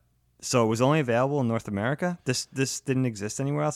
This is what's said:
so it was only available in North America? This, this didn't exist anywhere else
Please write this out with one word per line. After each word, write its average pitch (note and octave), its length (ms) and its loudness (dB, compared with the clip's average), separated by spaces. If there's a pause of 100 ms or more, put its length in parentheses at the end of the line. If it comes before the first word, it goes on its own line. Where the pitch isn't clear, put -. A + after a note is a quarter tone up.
(420)
so A#2+ 220 2
it A2 40 4
was A2+ 140 2
only D3 200 4
available C3 400 2
in A#2+ 80 2
North A2+ 180 -2
America? C3+ 560 -2
This, - 220 -2
this C3+ 340 -4
didn't C3 260 0
exist G#2+ 360 -6
anywhere C#3+ 220 -2
else D3+ 120 -2